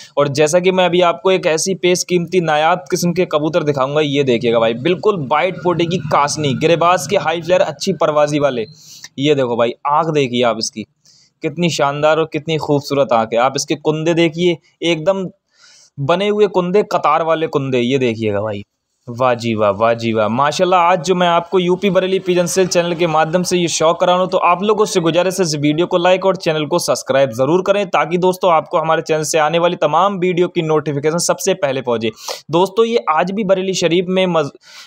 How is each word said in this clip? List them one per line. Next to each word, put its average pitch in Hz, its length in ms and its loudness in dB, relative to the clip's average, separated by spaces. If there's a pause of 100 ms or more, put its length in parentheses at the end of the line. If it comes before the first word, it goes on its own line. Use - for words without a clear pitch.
(160)
और 143 120 2
जैसा 151 320 2
कि 180 120 0
मैं 185 120 2
अभी 175 160 2
आपको 170 300 0
एक 180 160 0
ऐसी 160 280 0
पेश 180 300 0
कीमती 180 360 -2
नायाब 160 500 0
किस्म 175 220 -2
के 175 140 0
कबूतर 160 360 -2
दिखाऊंगा, 143 380 0
ये 143 240 0
देखिएगा 117 340 2
भाई, 113 180 2
बिल्कुल 170 540 -2
वाइट 160 280 0
पोटे 170 280 0
की 175 120 -4 (100)
कासनी, 147 460 0
गिरेबाज 165 520 2
के 196 120 0
हाई 160 240 -4
फ्लेयर, 180 180 2
अच्छी - 320 -4
परवाज़ी 151 460 0
वाले। 131 280 -2 (520)
ये 147 160 2
देखो 123 220 -2
भाई, 117 180 0 (140)
आँख 160 260 0
देखिए 123 280 0
आप 113 160 2
इसकी, 110 240 -8 (600)
कितनी 160 280 -2
शानदार 147 480 0
और 160 140 0
कितनी 156 240 -4
खूबसूरत 139 560 0
आँख 113 200 2
है। 113 60 2
आप 131 180 2
इसके - 200 -4
कुंदे 156 380 -2
देखिए, 170 440 0 (240)
एकदम 170 440 -2 (720)
बने 175 300 0
हुए 208 200 2
कुंदे, 185 340 0
कतार 165 400 0
वाले 160 240 0
कुंदे, 135 340 -2
ये 123 180 0
देखिएगा 110 420 -2
भाई। 104 220 -6 (460)
वाह 120 260 0
जी 117 200 -4
वाह, 104 160 2
वाह 113 240 2
जी 117 180 -4
वाह, 107 160 0
माशाल्लाह। 151 520 0
आज 170 240 2
जो 180 100 0
मैं 180 140 0
आपको 170 300 0
यूपी 185 320 0
बरेली 185 280 0
पिजन 180 280 0
सेल 180 200 0
चैनल 175 280 0
के 170 120 0
माध्यम 160 360 0
से 180 160 -2
ये 170 100 0
शौक 160 320 0
करा 180 120 2
रहा 185 100 2
हूँ, 185 80 -2
तो 185 100 0
आप 175 220 2
लोगों 208 220 2
से 196 160 -2
गुजारिश 175 400 0
है, 185 60 2
इस 151 80 -4
वीडियो 151 320 0
को 180 120 0
लाइक 185 280 2
और 190 100 2
चैनल 156 300 -2
को 160 120 0
सब्सक्राइब 135 520 2
ज़रूर 135 320 0
करें, 196 240 0
ताकि 160 320 0
दोस्तों 185 340 2
आपको 160 260 0
हमारे 160 240 0
चैनल 156 200 -2
से 156 160 0
आने 156 200 2
वाली 175 180 2
तमाम 190 420 2
वीडियो 175 300 0
की 175 140 -4
notification 156 580 0
सबसे 185 340 0
पहले 135 280 -4
पहुँचे। 113 280 -2 (400)
दोस्तों, 190 360 2
ये 226 240 -2
आज 170 200 0
भी 202 140 -4
बरेली 190 300 0
शरीफ 175 340 0
में 185 180 0
मज-, 160 260 0 (340)